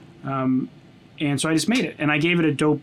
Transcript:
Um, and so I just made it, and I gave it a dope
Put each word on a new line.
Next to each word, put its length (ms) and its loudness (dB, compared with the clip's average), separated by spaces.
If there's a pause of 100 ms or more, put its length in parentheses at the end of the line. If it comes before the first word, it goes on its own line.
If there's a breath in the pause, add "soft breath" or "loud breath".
(240 loud breath)
Um, 460 -2 (500)
and 200 0
so 100 -2
I 40 2
just 160 0
made 160 2
it, 140 -8
and 120 0
I 60 2
gave 220 2
it 60 2
a 80 2
dope 300 0